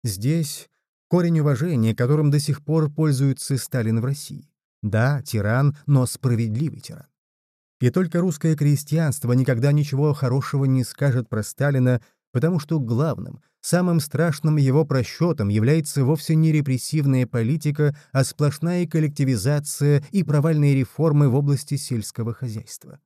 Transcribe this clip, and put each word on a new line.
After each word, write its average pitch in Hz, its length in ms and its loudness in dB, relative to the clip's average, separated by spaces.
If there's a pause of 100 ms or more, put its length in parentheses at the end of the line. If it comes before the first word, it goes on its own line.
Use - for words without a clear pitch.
Здесь 131 640 -4 (400)
корень 170 320 2
уважения, 139 520 0
которым 147 380 2
до 147 80 2
сих 143 240 -2
пор 156 260 0
пользуется 139 680 0
Сталин 113 440 -2
в 110 40 -4
России. - 440 -8 (340)
Да, 117 400 0
тиран, 120 540 0 (100)
но 131 200 4
справедливый 117 760 -2
тиран. - 260 -18 (760)
И 123 100 2
только 175 300 -2
русское 160 360 0
крестьянство 147 760 0
никогда 131 360 2
ничего 147 420 0
хорошего 139 520 -2
не 131 180 2
скажет 127 460 -2
про 107 160 -4
Сталина, 127 580 0 (300)
потому 160 260 0
что 160 220 -2
главным, 117 600 -4 (200)
самым 175 400 2
страшным 156 560 0
его 139 280 4
просчётом 151 640 -2
является 131 580 2
вовсе 156 300 0
не 160 160 4
репрессивная 143 720 0
политика, 147 720 -2 (140)
а 135 140 2
сплошная 165 600 -2
коллективизация 147 1300 0
и 190 140 0
провальные 147 500 2
реформы 147 540 2
в 120 80 2
области 143 400 0
сельского 117 580 -6
хозяйства. - 720 -12